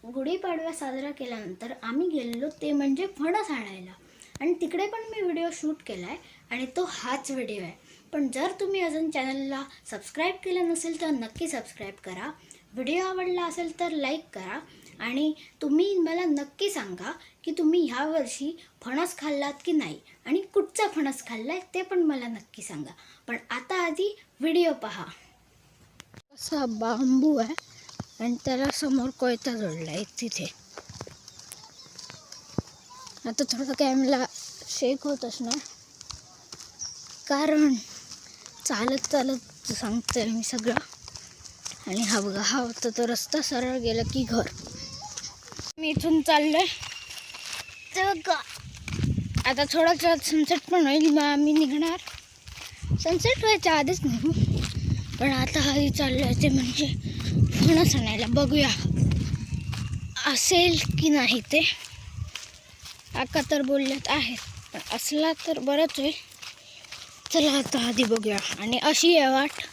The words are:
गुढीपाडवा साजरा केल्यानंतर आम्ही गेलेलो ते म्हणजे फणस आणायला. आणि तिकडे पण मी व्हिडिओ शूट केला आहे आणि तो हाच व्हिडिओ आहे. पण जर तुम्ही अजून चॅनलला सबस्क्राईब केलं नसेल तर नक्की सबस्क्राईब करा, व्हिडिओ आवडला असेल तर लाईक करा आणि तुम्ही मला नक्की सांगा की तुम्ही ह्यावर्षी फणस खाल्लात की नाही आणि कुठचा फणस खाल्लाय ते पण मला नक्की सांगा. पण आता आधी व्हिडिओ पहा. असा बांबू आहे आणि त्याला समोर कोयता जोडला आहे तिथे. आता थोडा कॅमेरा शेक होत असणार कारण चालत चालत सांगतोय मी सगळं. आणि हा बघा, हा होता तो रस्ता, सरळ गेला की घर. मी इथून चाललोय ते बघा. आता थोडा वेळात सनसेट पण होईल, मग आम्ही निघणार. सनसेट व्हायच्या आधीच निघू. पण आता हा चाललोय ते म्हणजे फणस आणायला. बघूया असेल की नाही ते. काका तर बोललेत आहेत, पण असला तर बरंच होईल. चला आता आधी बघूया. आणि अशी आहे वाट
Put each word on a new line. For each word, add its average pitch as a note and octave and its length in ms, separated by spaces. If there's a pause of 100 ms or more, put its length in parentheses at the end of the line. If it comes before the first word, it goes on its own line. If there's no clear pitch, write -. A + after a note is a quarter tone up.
(140)
गुढीपाडवा E4 580
साजरा C#4 460
केल्यानंतर A3+ 540 (100)
आम्ही C4+ 260
गेलेलो B3+ 400 (140)
ते D4+ 100
म्हणजे C#4 340 (120)
फणस F#4 320
आणायला. G3 420 (480)
आणि E4 200
तिकडे F4 260
पण A4 240
मी A4 120
व्हिडिओ E4+ 260 (120)
शूट D#4 260
केला F#3 200
आहे C#4 100 (340)
आणि B3+ 160 (100)
तो F4+ 140
हाच C4 400
व्हिडिओ G#3+ 320
आहे. F3 100 (400)
पण C#4+ 220
जर F4 260
तुम्ही G4 200
अजून D#4+ 300
चॅनलला C4+ 520 (280)
सबस्क्राईब D#4+ 440 (100)
केलं F4+ 240
नसेल E4 320
तर D#4+ 100
नक्की C4 380
सबस्क्राईब A3 460 (100)
करा, F#3+ 260 (440)
व्हिडिओ D4 320
आवडला F4+ 400
असेल E4 340
तर F4 100
लाईक D4+ 420
करा G3 260 (460)
आणि C#4 280 (300)
तुम्ही F4 360
मला E4 260
नक्की C#4+ 460
सांगा G3+ 420 (320)
की D#4+ 140
तुम्ही E4+ 220 (100)
ह्यावर्षी C#4+ 600 (340)
फणस D4+ 340
खाल्लात C#4+ 340 (120)
की F4 80
नाही G3 260 (280)
आणि D#4 140 (140)
कुठचा G#4 400
फणस C#4 320
खाल्लाय A#3+ 340 (140)
ते F#4 80
पण F#4 200
मला C#4 240
नक्की G#3+ 360
सांगा. D3 300 (340)
पण A#3 100 (140)
आता C4 340
आधी E4+ 240 (320)
व्हिडिओ E4 320 (100)
पहा. F#3 220 (1300)
असा C#4+ 300 (160)
बांबू C4 560
आहे A#3 180 (680)
आणि A#3+ 240
त्याला C4+ 340
समोर C4 400
कोयता B3 380
जोडला E3 340
आहे F#3 140 (160)
तिथे. F#3 320 (2750)
आता A3+ 220
थोडा C4 280
कॅमेरा C4 460 (440)
शेक C4+ 380
होत C#4 180
असणार A#3+ 340 (1700)
कारण D4+ 460 (920)
चालत B3+ 460
चालत C4 640
सांगतोय A3+ 520
मी A3+ 180
सगळं. A#3 320 (1120)
आणि G3 140
हा G#3+ 180
बघा, G3 220
हा A3+ 160
होता A#3+ 380
तो A#3+ 100
रस्ता, B3 360
सरळ B3+ 360
गेला A3+ 240 (100)
की C4 120
घर. A3+ 220 (1300)
मी D#4 100
इथून D#4+ 380
चाललोय D#4 400 (1300)
ते F#4+ 100
बघा. F4+ 320 (1120)
आता C4+ 240
थोडा E4 200
वेळात E4 340
सनसेट D#4 440
पण E4+ 160
होईल, D#4 240
मग D4 120
आम्ही D4 300
निघणार. D#4 460 (1040)
सनसेट F#4 420
व्हायच्या F#4 340
आधीच D4+ 260
निघू. B3 280 (840)
पण C4+ 140
आता C4 280
हा C#4 140 (240)
चाललोय C4 340 (100)
ते D4 60
म्हणजे C4 380 (720)
फणस D#4+ 380
आणायला. A3 320
बघूया C#4 420 (1600)
असेल E4+ 460 (220)
की - 80
नाही B3+ 320 (120)
ते. D4+ 80 (1500)
काका C4 280 (100)
तर D4 120
बोललेत C4+ 460
आहेत, B3+ 300 (340)
पण F3+ 80 (160)
असला D4+ 360 (140)
तर D#4 120
बरंच C#4+ 400
होईल. C#4+ 140 (1200)
चला D4 280
आता A#3+ 300
आधी A#3 160
बघूया. G#3+ 340 (200)
आणि A3+ 200
अशी E4 380
आहे C4+ 160
वाट C#4 300 (100)